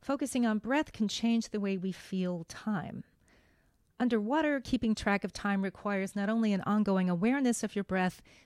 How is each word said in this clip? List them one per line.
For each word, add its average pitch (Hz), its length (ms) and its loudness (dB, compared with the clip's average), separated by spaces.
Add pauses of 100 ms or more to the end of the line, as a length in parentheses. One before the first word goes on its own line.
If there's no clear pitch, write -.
Focusing 269 440 -2
on 214 140 2
breath 277 340 -2
can 214 140 0
change 233 420 0
the 208 100 -4
way 196 180 -2
we 185 140 -4
feel 180 560 -4
time. - 560 -6 (960)
Underwater, 254 600 2
keeping 226 360 0
track 202 280 0
of 190 100 -4
time 196 280 -2
requires 190 540 -4
not 202 140 -2
only 220 240 2
an 185 80 0
ongoing 196 480 2
awareness 233 540 2
of 208 120 -6
your 202 80 -2
breath, 185 380 0 (240)